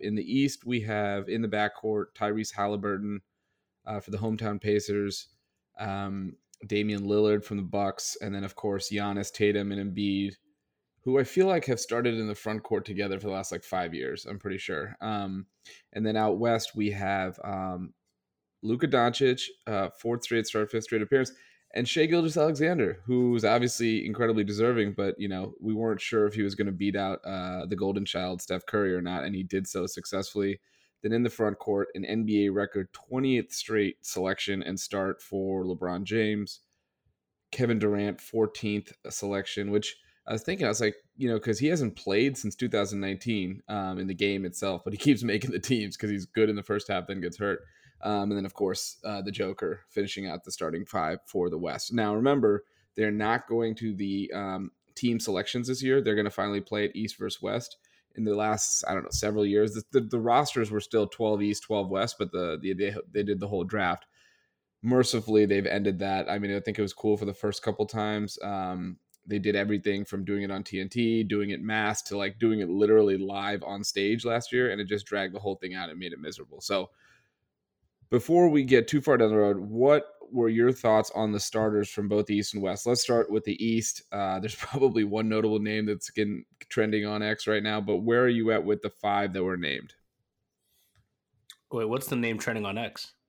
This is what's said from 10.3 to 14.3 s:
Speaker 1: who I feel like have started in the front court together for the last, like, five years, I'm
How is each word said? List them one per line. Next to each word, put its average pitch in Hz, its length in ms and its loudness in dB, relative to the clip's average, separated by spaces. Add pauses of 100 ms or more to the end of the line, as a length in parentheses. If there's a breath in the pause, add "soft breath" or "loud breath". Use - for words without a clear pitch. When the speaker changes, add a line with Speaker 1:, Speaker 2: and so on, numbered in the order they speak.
Speaker 1:
who 131 160 2
I 131 60 4
feel 185 220 2
like 175 200 2
have 123 120 0
started 117 360 0
in 110 120 -2
the 104 80 -4
front 107 280 -6
court 101 220 -2
together 98 360 -2
for 104 60 -6
the 98 60 -4
last, 95 200 -4
like, 87 100 -8
five 87 300 -4
years, 64 320 -6
I'm 98 140 -10